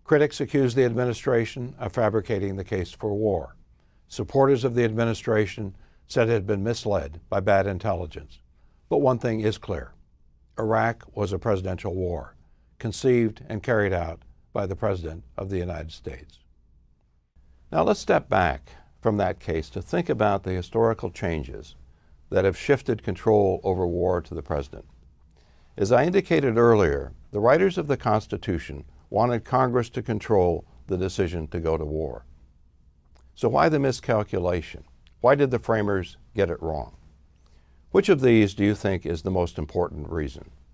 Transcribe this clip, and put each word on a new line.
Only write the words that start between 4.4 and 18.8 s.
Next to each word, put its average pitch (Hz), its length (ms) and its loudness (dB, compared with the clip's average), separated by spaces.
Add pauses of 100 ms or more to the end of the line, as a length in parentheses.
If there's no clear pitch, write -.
of 120 100 -2
the 120 80 4
administration 110 920 0 (380)
said 117 160 2
it 117 40 2
had 101 160 0
been 101 160 -2
misled 98 640 -4
by 101 100 -2
bad 98 280 2
intelligence. 90 720 -6 (500)
But 160 80 2
one 131 220 2
thing 110 220 -2
is 107 180 0
clear. 76 320 -8 (640)
Iraq 113 560 0
was 101 180 -4
a 95 60 -4
presidential 92 560 -4
war, 87 400 -6 (460)
conceived 117 680 0
and 107 140 -8
carried 104 320 2
out 85 300 -4 (280)
by 101 140 -4
the 95 100 -6
President 85 480 -6 (140)
of 98 140 -8
the 95 80 -2
United 80 320 -8
States. - 480 -16 (1300)
Now 160 120 2
let's 208 160 2
step - 280 0
back 90 440 0 (280)